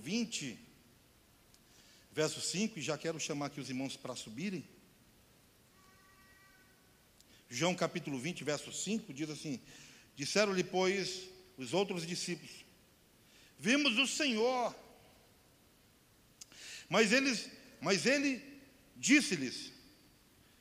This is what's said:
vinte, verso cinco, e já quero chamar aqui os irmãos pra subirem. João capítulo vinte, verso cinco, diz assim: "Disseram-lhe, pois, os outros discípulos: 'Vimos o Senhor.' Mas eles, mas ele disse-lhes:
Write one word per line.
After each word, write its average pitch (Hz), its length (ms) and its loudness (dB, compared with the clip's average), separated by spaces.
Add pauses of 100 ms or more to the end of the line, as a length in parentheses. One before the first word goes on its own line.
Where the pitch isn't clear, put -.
vinte, 151 580 -4 (1500)
verso 151 280 0
cinco, 185 380 -2
e 139 40 -8
já 143 140 -2
quero 160 240 -4
chamar 143 260 -4
aqui 139 140 -8
os 127 80 -8
irmãos 131 280 -4
pra 127 200 -10
subirem. 170 500 -8 (2750)
João 160 260 2
capítulo 151 440 -2
vinte, 156 240 -6
verso 135 300 -4
cinco, 185 420 -4
diz 151 160 -6
assim: 143 300 -8 (560)
"Disseram-lhe, 185 480 2
pois, 185 640 0 (280)
os 127 160 -6
outros 185 340 0
discípulos: 170 580 -8 (960)
'Vimos 247 400 4
o 269 80 2
Senhor.' 247 680 2 (2250)
Mas 202 240 6
eles, 269 380 4 (300)
mas 165 260 2
ele 277 360 4 (540)
disse-lhes: 156 760 2 (880)